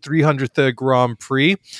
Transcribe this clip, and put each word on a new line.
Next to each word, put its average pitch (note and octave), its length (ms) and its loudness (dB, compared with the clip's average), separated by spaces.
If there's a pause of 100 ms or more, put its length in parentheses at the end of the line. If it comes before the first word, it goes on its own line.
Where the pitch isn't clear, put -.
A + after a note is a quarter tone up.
three D3+ 200 0
hundredth, C#3 340 0
uh, C3+ 140 2
Grand B2 480 0
Prix. C#3+ 380 0 (240)